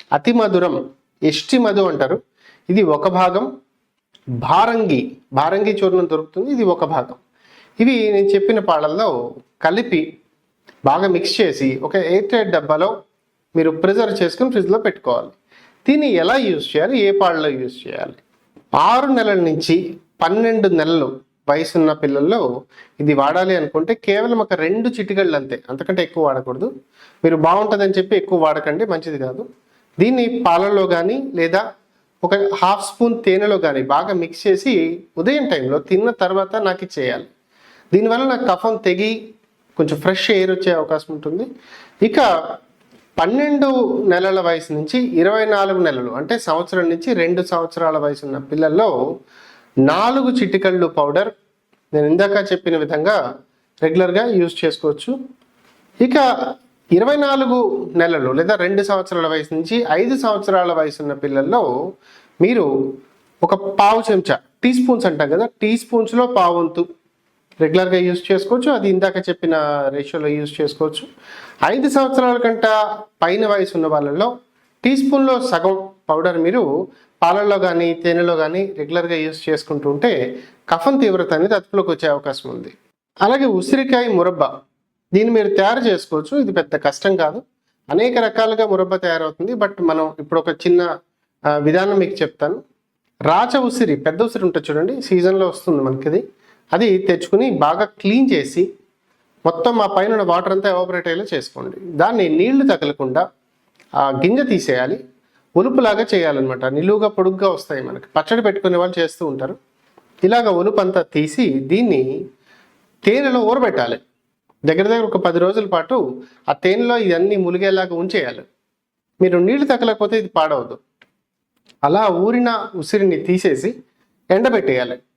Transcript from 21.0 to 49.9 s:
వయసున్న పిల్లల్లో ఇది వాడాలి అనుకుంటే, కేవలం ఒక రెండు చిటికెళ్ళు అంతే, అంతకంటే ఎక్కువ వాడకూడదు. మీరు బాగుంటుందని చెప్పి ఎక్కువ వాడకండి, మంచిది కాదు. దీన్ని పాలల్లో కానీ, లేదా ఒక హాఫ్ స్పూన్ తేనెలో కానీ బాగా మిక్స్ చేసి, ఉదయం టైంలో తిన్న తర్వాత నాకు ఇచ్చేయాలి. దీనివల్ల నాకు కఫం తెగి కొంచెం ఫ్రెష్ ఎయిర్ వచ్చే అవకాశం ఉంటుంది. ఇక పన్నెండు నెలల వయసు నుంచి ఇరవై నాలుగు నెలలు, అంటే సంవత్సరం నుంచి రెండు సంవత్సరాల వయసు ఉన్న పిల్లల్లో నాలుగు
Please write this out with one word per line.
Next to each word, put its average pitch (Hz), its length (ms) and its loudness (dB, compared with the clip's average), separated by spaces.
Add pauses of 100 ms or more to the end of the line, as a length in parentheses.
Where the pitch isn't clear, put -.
వయసున్న 156 440 2
పిల్లల్లో 143 680 0 (380)
ఇది 147 140 2
వాడాలి 175 420 2
అనుకుంటే, 165 380 -2
కేవలం 226 440 0
ఒక 208 140 -2
రెండు 190 360 0
చిటికెళ్ళు 196 480 -2
అంతే, 135 340 -6
అంతకంటే 165 320 -4
ఎక్కువ 160 220 -2
వాడకూడదు. 131 500 -2 (500)
మీరు 165 120 4
బాగుంటుందని 196 600 2
చెప్పి 196 180 0
ఎక్కువ 175 260 0
వాడకండి, 156 440 0
మంచిది 160 320 -6
కాదు. 135 300 -8 (520)
దీన్ని 240 460 2
పాలల్లో 190 400 4
కానీ, 202 480 -2
లేదా 175 380 0 (520)
ఒక 180 100 2
హాఫ్ 196 520 0
స్పూన్ 233 380 -2
తేనెలో 202 340 2
కానీ 135 240 0
బాగా 151 300 0
మిక్స్ 170 340 -6
చేసి, 180 580 0 (140)
ఉదయం 254 300 0
టైంలో 139 300 -2
తిన్న 208 320 0
తర్వాత 190 460 -2
నాకు 190 280 -2
ఇచ్చేయాలి. 123 400 -6 (680)
దీనివల్ల 226 300 2
నాకు 254 200 -2
కఫం 220 320 0
తెగి 214 520 -2 (480)
కొంచెం 151 240 -2
ఫ్రెష్ 185 300 -2
ఎయిర్ 190 200 2
వచ్చే 185 220 0
అవకాశం 156 420 -4
ఉంటుంది. 156 320 -6 (560)
ఇక 208 460 2 (720)
పన్నెండు 262 760 2 (100)
నెలల 190 340 2
వయసు 170 320 -2
నుంచి 156 300 -2
ఇరవై 214 420 2
నాలుగు 196 340 0
నెలలు, 131 320 -2
అంటే 143 280 -4
సంవత్సరం 175 520 -2
నుంచి 170 240 -2
రెండు 175 280 0
సంవత్సరాల 165 560 -2
వయసు 147 280 -4
ఉన్న 135 120 -8
పిల్లల్లో 151 800 0 (600)
నాలుగు 226 520 2